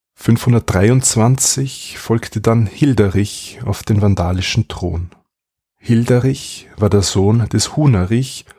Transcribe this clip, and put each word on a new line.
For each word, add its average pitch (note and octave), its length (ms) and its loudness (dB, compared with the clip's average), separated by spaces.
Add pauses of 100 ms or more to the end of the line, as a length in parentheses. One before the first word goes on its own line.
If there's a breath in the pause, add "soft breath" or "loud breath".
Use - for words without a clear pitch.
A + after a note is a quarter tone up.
(140)
Fünfhundertdreiundzwanzig B2 1800 0
folgte A2+ 420 -4
dann A2+ 260 2
Hilderich G#2 1000 -2
auf G#2 160 -4
den G#2 180 0
vandalischen F#2 680 0
Thron. F2 440 -6 (680)
Hilderich B2 1000 0
war G#2 100 2
der G2 140 4
Sohn G#2 480 2
des - 260 -2
Hunerich A#2+ 680 0 (120 soft breath)